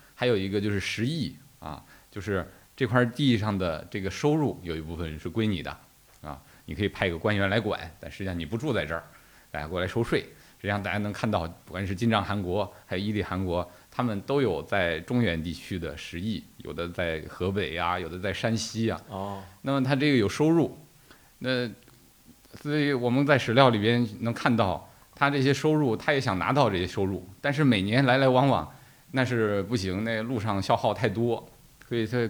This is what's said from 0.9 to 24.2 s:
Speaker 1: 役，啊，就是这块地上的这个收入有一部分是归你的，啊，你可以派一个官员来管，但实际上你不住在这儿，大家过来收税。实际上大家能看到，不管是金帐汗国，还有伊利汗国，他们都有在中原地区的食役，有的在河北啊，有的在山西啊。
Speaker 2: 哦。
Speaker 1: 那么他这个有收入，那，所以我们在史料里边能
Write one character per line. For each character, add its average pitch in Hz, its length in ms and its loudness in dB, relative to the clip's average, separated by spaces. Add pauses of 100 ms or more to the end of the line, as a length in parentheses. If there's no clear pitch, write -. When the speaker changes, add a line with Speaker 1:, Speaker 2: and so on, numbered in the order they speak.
Speaker 1:
役， 143 300 -4 (240)
啊， 78 200 -12 (300)
就 104 100 -12
是 95 240 -2 (300)
这 139 100 -2
块 123 200 4
地 120 340 2
上 104 180 0
的 87 320 -2
这 101 120 -8
个 95 100 -4
收 147 240 0
入 135 300 0
有 82 100 -6
一 80 60 -6
部 80 160 -8
分 80 240 -6
是 - 80 -8
归 110 180 0
你 92 160 -2
的， 69 160 -10 (440)
啊， 71 180 -14 (240)
你 87 100 -10
可 98 80 -4
以 101 60 2
派 101 180 -2
一 92 40 0
个 85 80 -4
官 104 180 0
员 98 140 2
来 107 100 2
管， 101 180 -2 (220)
但 78 100 -12
实 - 80 -16
际 98 60 -8
上 92 120 -6
你 80 100 -6
不 87 100 -6
住 143 160 -4
在 87 140 -2
这 80 80 -6
儿， 82 100 -6 (460)
大 76 100 -8
家 76 80 -8
过 87 120 -4
来 92 60 0
收 113 160 -2
税。 117 240 -2 (340)
实 - 20 -20
际 98 60 -6
上 101 140 -2
大 98 80 -4
家 95 80 -2
能 104 140 -4
看 107 180 -4
到， 90 160 -2 (180)
不 - 60 -20
管 92 160 -6
是 98 80 -4
金 117 160 0
帐 110 140 4
汗 101 180 -2
国， 90 260 -2 (160)
还 98 120 -6
有 95 80 -2
伊 107 80 -2
利 104 100 -2
汗 92 220 -4
国， 87 260 -2 (220)
他 - 100 -4
们 110 200 -2
都 139 200 0
有 90 220 2
在 85 340 0
中 120 240 0
原 85 180 2
地 82 120 -4
区 90 260 -8
的 80 180 -8
食 - 240 -10
役， 101 220 -4 (140)
有 - 160 -12
的 85 160 -4
在 85 400 -4
河 87 200 -2
北 92 280 -2
啊， 87 200 0
有 90 120 -6
的 87 100 -8
在 95 140 -4
山 113 240 -2
西 110 340 -2
啊。 87 180 -4
Speaker 2:
哦。 98 320 -8 (220)
Speaker 1:
那 139 80 -4
么 139 140 2
他 135 100 0
这 143 160 2
个 139 80 6
有 101 100 4
收 151 220 2
入， 165 260 2 (640)
那， 127 320 -2 (880)
所 147 160 -2
以 147 160 2
我 123 160 0
们 131 160 4
在 139 140 6
史 123 140 -2
料 131 180 8
里 113 80 4
边 120 260 4 (140)
能 113 160 -2